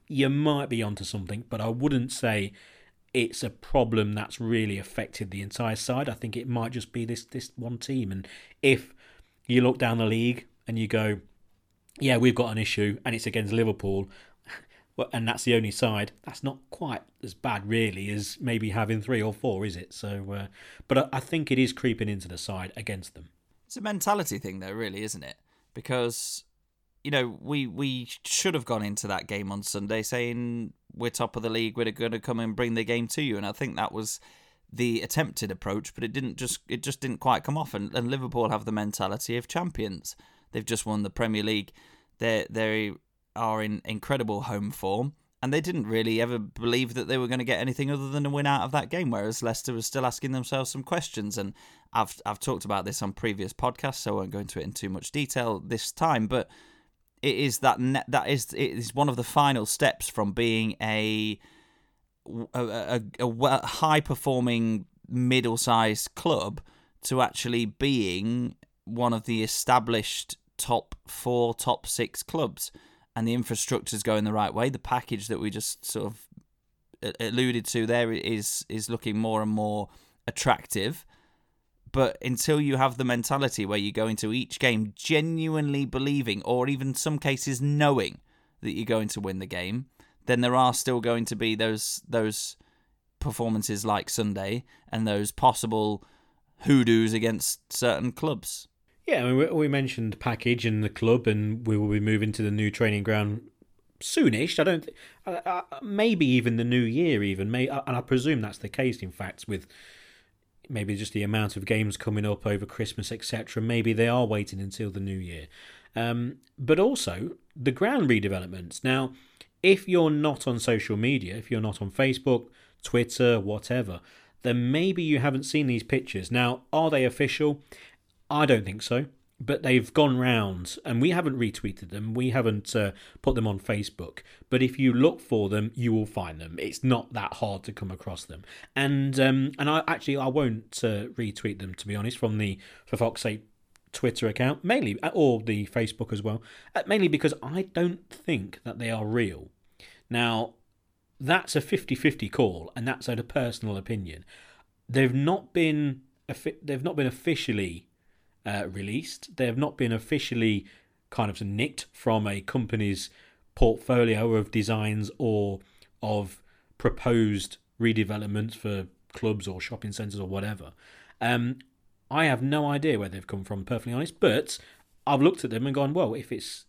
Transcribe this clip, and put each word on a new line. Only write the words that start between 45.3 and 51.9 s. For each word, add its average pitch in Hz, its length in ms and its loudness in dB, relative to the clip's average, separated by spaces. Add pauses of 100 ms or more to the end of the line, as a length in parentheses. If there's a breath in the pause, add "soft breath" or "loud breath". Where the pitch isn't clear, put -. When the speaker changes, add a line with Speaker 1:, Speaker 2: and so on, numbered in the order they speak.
Speaker 2:
and 131 120 -2
they 156 80 2
didn't 156 260 -4
really 113 320 2
ever 120 200 0
believe 117 560 0
that 113 120 -4
they 131 100 0
were 123 100 0
gonna 127 160 -2
get 117 160 0
anything 131 320 -2
other 139 180 -4
than 143 160 -2
a 143 40 -2
win 143 180 0
out 139 160 2
of 127 80 -4
that 147 180 -2
game, 160 220 -2
whereas 110 320 -4
Leicester 117 300 -4
was 113 120 -4
still 131 200 -2
asking 127 260 -4
themselves 131 400 -2
some 135 120 -8
questions. 110 540 -4
And 98 160 -6 (400 loud breath)